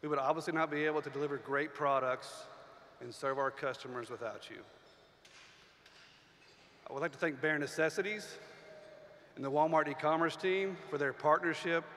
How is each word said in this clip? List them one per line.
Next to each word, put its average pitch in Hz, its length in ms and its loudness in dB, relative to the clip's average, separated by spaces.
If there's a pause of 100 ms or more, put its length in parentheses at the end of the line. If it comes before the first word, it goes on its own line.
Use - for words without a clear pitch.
We 156 80 -6
would 147 100 2
obviously 156 360 0
not 160 160 4
be 147 160 2
able 151 160 2
to 147 80 -6
deliver 143 260 -2
great 139 380 -2
products 131 680 0 (580)
and 120 100 -10
serve 135 240 -2
our 135 140 2
customers 123 580 -6
without 110 400 -8
you. 110 80 -14 (2250)
I - 60 -10
would 139 80 -2
like 160 100 0
to 135 60 -16
thank 143 240 0
Bare 156 160 4
Necessities 160 800 0 (1000)
and 131 80 -6
the 139 60 -2
Walmart 156 380 6
e-commerce 156 480 2
team 190 380 2 (140)
for 151 80 -4
their 139 160 0
partnership 165 720 2 (120)